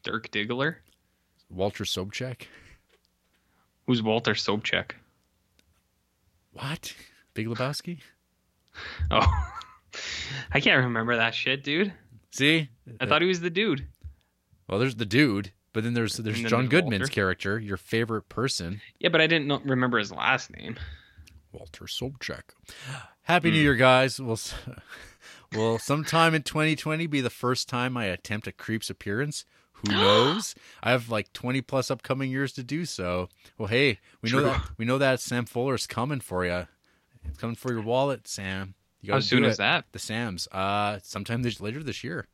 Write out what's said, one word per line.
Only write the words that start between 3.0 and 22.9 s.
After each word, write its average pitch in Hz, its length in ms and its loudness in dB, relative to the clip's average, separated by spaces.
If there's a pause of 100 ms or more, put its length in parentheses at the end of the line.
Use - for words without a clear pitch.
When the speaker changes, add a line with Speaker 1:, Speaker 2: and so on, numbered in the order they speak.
Speaker 1:
Who's 120 120 4
Walter 110 340 2
Sobchak? - 580 -2 (1600)
Speaker 2:
What? - 420 -10 (400)
Big 110 140 -4
Lebowski? 135 500 -4 (1120)
Speaker 1:
Oh. 110 160 6
<laughs> - 1300 -4
I 143 80 4
can't 147 240 6
remember 117 320 2
that 113 180 2
shit, 135 300 -2
dude. 175 280 0 (380)
Speaker 2:
See? 151 380 2 (320)
Speaker 1:
I 127 60 0
thought 151 160 4
he 180 60 4
was 180 120 0
the 175 100 -2
dude. 165 360 0 (800)
Speaker 2:
Well, 92 100 -2
there's 127 180 0
the 113 80 -4
dude, 104 480 2 (200)
but 110 120 -2
then 120 100 -2
there's, 117 220 0
there's 107 200 -4
Speaker 1:
And 117 100 -4
then 110 40 0
Speaker 2:
John 120 100 4
Speaker 1:
there's 127 100 0
Speaker 2:
Goodman's 135 320 4
Speaker 1:
Walter. 135 100 -2
Speaker 2:
character, 98 460 0
your 101 180 -4
favorite 113 520 -2
person. 101 520 -4 (180)
Speaker 1:
Yeah, 175 120 2
but 165 100 4
I 160 60 6
didn't 160 220 2
know, 143 160 0
remember 127 340 2
his 101 140 -2
last 117 440 0
name. - 220 -10 (760)
Speaker 2:
Walter - 320 -18
Sobchak. - 580 -8 (800)